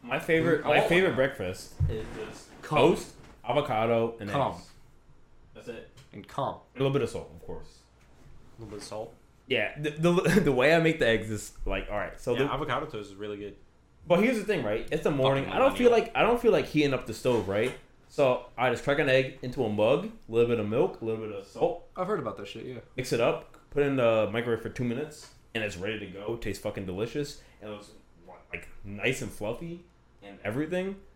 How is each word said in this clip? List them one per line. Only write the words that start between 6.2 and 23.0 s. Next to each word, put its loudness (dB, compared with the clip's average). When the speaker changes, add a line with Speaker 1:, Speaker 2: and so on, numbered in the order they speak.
Speaker 2:
cum. -4
Speaker 1:
A -16
little 2
bit 2
of -2
salt, -10
of -18
course. -12
Speaker 3:
A -18
little -16
bit -14
of -18
salt. -10
Speaker 1:
Yeah, -2
the, -4
the, 4
<laughs> 0
the 4
way 6
I 6
make 2
the 4
eggs 2
is -8
like, -2
all -4
right. -8
So -2
Speaker 3:
Yeah, 2
Speaker 1:
the -2
Speaker 3:
avocado -4
toast -10
is -18
really -8
good. -10
Speaker 1:
But 6
here's 2
the -6
thing, -2
right? -2
It's -2
the 4
morning. 2
Speaker 2:
Fucking -6
Speaker 1:
I 4
don't 4
feel 6
Speaker 2:
millennial. 4
Speaker 1:
like, 0
I 4
don't 4
feel 6
like 4
heating 2
up -4
the -6
stove, 0
right? 0
So 2
I 2
just -2
crack 2
an 2
egg 2
into -2
a 2
mug, 4
a -12
little 4
bit 2
of -2
milk, 0
a -8
little -4
bit -10
of -12
salt. -2
Speaker 2:
I've -4
heard -2
about -6
that -12
shit, -12
yeah. -12
Speaker 1:
Mix -4